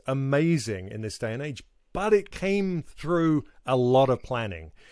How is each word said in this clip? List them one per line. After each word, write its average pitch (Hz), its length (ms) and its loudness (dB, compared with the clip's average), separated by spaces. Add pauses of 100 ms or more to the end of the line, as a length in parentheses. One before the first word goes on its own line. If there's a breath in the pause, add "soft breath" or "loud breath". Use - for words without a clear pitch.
amazing 135 840 0
in 110 120 -10
this 107 160 -8
day 113 160 -4
and 127 80 -8
age. 147 220 -10 (300)
But 208 200 2
it 202 180 2
came 190 520 -2
through 160 600 0 (220 soft breath)
a 131 100 2
lot 127 340 6
of 120 140 0
planning. 98 480 -6 (200 soft breath)